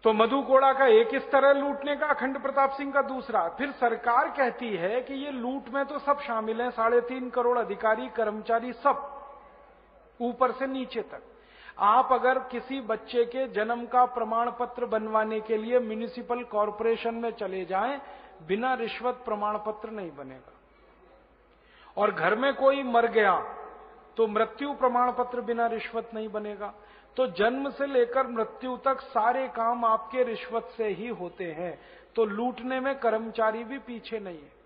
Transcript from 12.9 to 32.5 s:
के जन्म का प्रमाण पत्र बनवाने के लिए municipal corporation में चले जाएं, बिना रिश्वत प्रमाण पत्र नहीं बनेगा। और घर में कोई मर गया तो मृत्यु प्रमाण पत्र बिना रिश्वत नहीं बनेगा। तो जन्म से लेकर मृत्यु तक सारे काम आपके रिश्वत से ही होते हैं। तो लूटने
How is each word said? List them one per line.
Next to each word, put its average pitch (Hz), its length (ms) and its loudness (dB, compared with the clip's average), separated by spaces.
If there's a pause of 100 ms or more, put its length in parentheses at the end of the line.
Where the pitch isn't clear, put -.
के 254 240 -4
जन्म 220 380 -2
का 247 180 6
प्रमाण 233 460 -2
पत्र 240 360 -6
बनवाने 214 540 0
के 220 160 -2
लिए 233 220 2
municipal 240 640 -4
corporation 220 680 -2
में 233 160 -4
चले 190 340 -6
जाएं, 214 360 -2 (460)
बिना 233 280 0
रिश्वत 240 500 -4
प्रमाण 208 340 -2
पत्र 214 320 -8
नहीं 196 200 -10
बनेगा। 135 420 -16 (1400)
और 202 140 4
घर 175 240 0
में 269 200 0
कोई 269 280 4
मर 233 240 4
गया 202 340 4 (760)
तो 226 100 4
मृत्यु 220 480 -2
प्रमाण 247 380 2
पत्र 247 280 -4
बिना 233 260 -2
रिश्वत 226 480 -6
नहीं 220 140 -8
बनेगा। 208 460 -8 (420)
तो 254 100 4
जन्म 240 440 0
से 277 160 -4
लेकर 254 400 2
मृत्यु 240 500 -4
तक 262 240 0
सारे 247 480 0
काम 233 360 -2
आपके 233 380 2
रिश्वत 226 540 -4
से 214 120 -2
ही 196 200 -4
होते 180 440 -8
हैं। 165 260 -8 (360)
तो 226 100 4
लूटने 240 560 -2